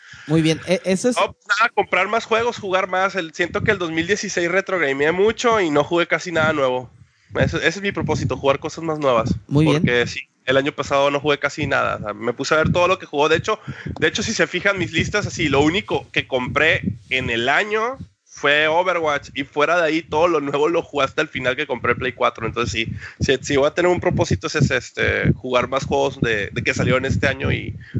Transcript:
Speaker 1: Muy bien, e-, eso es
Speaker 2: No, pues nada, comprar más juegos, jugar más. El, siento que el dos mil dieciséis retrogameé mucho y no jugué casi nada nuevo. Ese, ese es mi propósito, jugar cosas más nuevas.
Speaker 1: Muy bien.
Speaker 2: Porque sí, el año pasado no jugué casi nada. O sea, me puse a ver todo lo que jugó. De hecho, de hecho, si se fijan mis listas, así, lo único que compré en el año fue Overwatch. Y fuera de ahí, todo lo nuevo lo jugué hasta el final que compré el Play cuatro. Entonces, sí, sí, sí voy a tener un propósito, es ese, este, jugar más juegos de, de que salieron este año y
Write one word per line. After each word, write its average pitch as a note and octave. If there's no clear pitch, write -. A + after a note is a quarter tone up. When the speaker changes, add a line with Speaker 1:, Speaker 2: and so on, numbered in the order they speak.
Speaker 1:
Muy D#3
bien, D#3
e-, -
eso F#3+
es A#3
Speaker 2:
No, G3+
pues -
nada, A3+
comprar F#3+
más A3
juegos, A3+
jugar F#3+
más. F#3
El, E3
siento F3+
que A3+
el G3+
dos E3+
mil E3
dieciséis F#3
retrogameé E3
mucho A3
y E3+
no C#3+
jugué E3+
casi E3+
nada D#3+
nuevo. B2+
Ese, C3
ese C#3+
es G3
mi G3+
propósito, D3+
jugar C#3
cosas E3
más D#3
nuevas. A#2+
Speaker 1:
Muy D3
bien. C#3+
Speaker 2:
Porque A#2+
sí, C3
el C3
año C#3
pasado C#3
no C#3+
jugué C#3+
casi D3
nada. A#2
O G#2+
sea, G#2
me A2+
puse C#3
a D#3
ver D#3+
todo F3
lo F3+
que E3
jugó. D3+
De D#3+
hecho, G#3+
de D#3
hecho, G#3+
si A3
se E3+
fijan G3
mis D#3+
listas, G3
así, D#3+
lo C#3
único D#3+
que C#3+
compré C#3+
en B2+
el A#2
año G#3+
fue D3
Overwatch. D#3+
Y C#3
fuera D3
de E3
ahí, D#3+
todo D#3+
lo D#3+
nuevo C#3+
lo E3+
jugué C#3
hasta D3
el D#3
final B2+
que D3
compré B2
el A2+
Play B2+
cuatro. A#2
Entonces, A2
sí, A2
sí, C#3
sí C#3+
voy C#3
a -
tener F3+
un F3
propósito, D#3+
es D#3+
ese, C3+
este, G#2+
jugar B2
más C3+
juegos C#3
de, A2
de A#2
que C3+
salieron B2+
este C3+
año C3+
y G#2